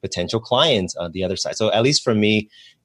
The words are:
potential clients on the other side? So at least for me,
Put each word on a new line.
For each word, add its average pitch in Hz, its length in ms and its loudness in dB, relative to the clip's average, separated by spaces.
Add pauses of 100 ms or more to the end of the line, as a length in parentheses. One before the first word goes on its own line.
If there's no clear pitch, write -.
potential 92 380 -4
clients 120 560 2
on 85 160 -8
the 92 100 -4
other 92 140 -2
side? - 200 -6
So 110 140 0
at 113 140 2
least 143 180 2
for 113 140 0
me, 107 340 2 (340)